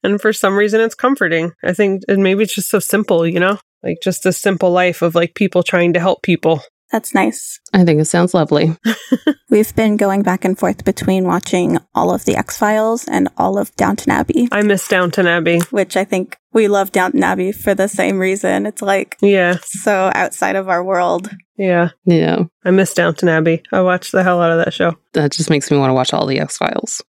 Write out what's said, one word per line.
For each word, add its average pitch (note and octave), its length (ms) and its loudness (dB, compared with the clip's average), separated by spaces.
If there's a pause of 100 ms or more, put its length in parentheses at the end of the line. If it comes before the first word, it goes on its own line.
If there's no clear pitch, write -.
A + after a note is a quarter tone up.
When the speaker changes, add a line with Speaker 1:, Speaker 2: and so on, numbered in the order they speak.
Speaker 1:
And G3+ 140 0
for G#3+ 140 0
some G3 240 0
reason, G#3+ 240 2
it's A3+ 140 -2
comforting. E3+ 580 -2 (100)
I F3+ 80 0
think, G3 380 0
and G3 140 2
maybe G3 200 2
it's F#3+ 100 -4
just - 160 -6
so G3+ 100 0
simple, F3+ 460 0
you E3+ 140 -2
know? G3 180 0 (260)
Like, F3 200 -6
just F#3+ 200 -4
the F#3 100 2
simple F#3+ 360 0
life F3+ 320 0
of, E3+ 140 0
like, F3 180 0
people F3+ 300 0
trying F3 300 2
to E3+ 80 0
help F#3 220 0
people. E3 380 0 (300)
Speaker 2:
That's - 240 -6
nice. - 460 -2 (120)
Speaker 3:
I F#3 120 6
think D#3 160 4
it D#3 40 2
sounds F3 280 0
lovely. D#3+ 420 2 (360)
<laughs> - 380 -2
Speaker 2:
We've G#3+ 280 2
been A3 180 2
going G3 260 0
back F#3 220 -2
and F#3+ 160 -2
forth F#3+ 240 -2
between F#3+ 400 0
watching F3+ 540 0 (180)
all F3 180 2
of G3 120 -4
the - 100 2
X-Files A3 720 -2
and F#3 300 0
all F#3+ 200 0
of G3+ 200 -4
Downton G3 340 -2
Abbey. - 400 0
Speaker 1:
I G#3 120 0
miss G3+ 260 0
Downton F3+ 360 2
Abbey. E3+ 340 2 (120)
Speaker 2:
Which G3 240 -2
I F#3+ 80 0
think F#3 320 -4 (160)
we A3 160 2
love G3 240 0
Downton F#3 320 0
Abbey F#3 300 -2
for - 200 -2
the G3 140 0
same F#3+ 320 -2
reason. F#3+ 460 -2
It's, - 160 -8
like, G3 400 -2
Speaker 1:
Yeah. F#3 420 2
Speaker 2:
so F#3+ 500 -2
outside F#3+ 440 -2
of F#3+ 100 -4
our F3 160 0
world. F3+ 460 -2 (280)
Speaker 1:
Yeah. F3 340 2 (120)
Speaker 3:
Yeah. E3 360 2 (260)
Speaker 1:
I F3+ 60 2
miss F#3+ 220 2
Downton E3+ 360 0
Abbey. E3 420 0
I F#3+ 80 0
watched F3+ 320 0
the F#3+ 100 2
hell F3+ 200 2
out E3 100 2
of E3 140 2
that - 80 -4
show. E3+ 240 -2 (160)
Speaker 3:
That D3 180 2
just - 180 -4
makes D3 220 0
me C#3+ 60 4
wanna C3 160 2
watch B2+ 200 0
all - 120 0
the C3+ 160 -2
X-Files. - 600 -4 (120)